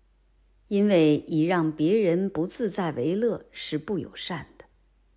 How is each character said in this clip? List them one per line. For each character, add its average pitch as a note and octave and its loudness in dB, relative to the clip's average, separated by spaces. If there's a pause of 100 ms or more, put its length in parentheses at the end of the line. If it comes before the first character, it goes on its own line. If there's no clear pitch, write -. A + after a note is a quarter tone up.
(680)
因 G3+ 2
为 D#3+ 4
以 D#3 0
让 E3 0
别 D#3+ 2
人 F#3+ 2
不 E3 -4
自 G#3 -4
在 E3+ -4
为 D#3 -2
乐 A3 -2
是 - -8
不 E3+ -4
友 - -10
善 - -10 (100)
的。 - -20 (520)